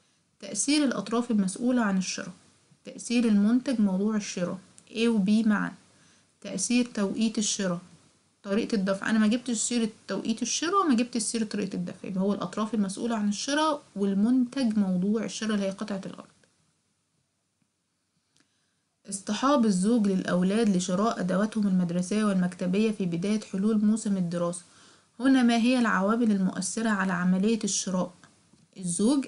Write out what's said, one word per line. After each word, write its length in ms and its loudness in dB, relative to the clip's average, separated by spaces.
تأثير 440 0
الأطراف 460 -2
المسؤولة 520 0
عن 160 0
الشراء، 340 -6
تأثير 400 -2
المنتج 560 2
موضوع 360 2
الشراء 420 -4
A 160 -2
و 180 2
B 220 4
معاً، 280 0
تأثير 440 0
توقيت 540 -2
الشراء، 420 -2
طريقة 320 -2
الدفع، 360 -2
أنا 80 2
ما 80 4
جبتش 300 0
سيرة 320 -2
توقيت 340 -4
الشراء 440 0
وما 80 4
جبتش 280 0
سيرة 220 -2
طريقة 320 -6
الدفع، 320 -8
يبقى 120 -4
هو 120 2
الأطراف 420 -4
المسؤولة 420 -2
عن 120 0
الشراء 540 0
والمنتج 840 2
موضوع 460 0
الشراء 300 -4
اللي 120 -2
هي 40 -2
قطعة 360 -8
الأرض. 200 -14
اصطحاب 560 0
الزوج 420 2
للأولاد 720 2
لشراء 440 0
أدواتهم 460 0
المدرسية 580 0
والمكتبية 680 0
في 160 -4
بداية 340 -2
حلول 440 0
موسم 320 2
الدراسة، 460 -2
هنا 220 4
ما 140 6
هي 220 4
العوامل 520 2
المؤثرة 580 -2
على 240 0
عملية 520 2
الشراء؟ 500 -2
الزوج 520 0